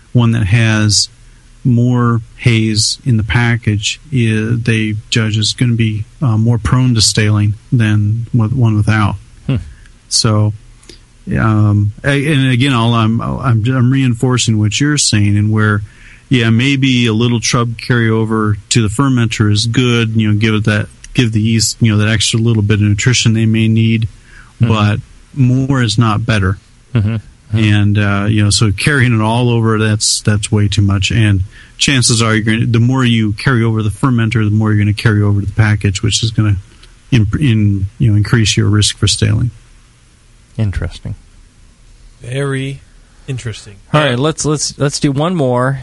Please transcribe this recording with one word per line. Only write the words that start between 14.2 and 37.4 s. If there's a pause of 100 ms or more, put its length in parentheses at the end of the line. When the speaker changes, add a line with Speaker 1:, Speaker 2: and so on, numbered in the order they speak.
Speaker 1:
what
you're
saying,
and
where, (480)
yeah,
maybe
a
little
Trub
carryover (120)
to
the
fermenter
is
good.
You
know,
give
it
that, (280)
give
the
yeast,
you
know,
that
extra
little
bit
of
nutrition
they
may
need, (540)
Speaker 2:
Mm-hmm.
Speaker 1:
but (340)
more
is
not
better. (340)
Speaker 2:
Mm-hmm.
Mm-hmm.
Speaker 1:
And,
uh,
you
know,
so
carrying
it
all
over,
that's,
that's
way
too
much.
And (340)
chances
are,
you're
gonna,
the
more
you
carry
over
the
fermenter,
the
more
you're
gonna
carry
over
to
the
package,
which
is
gonna (560)
imp-,
in, (140)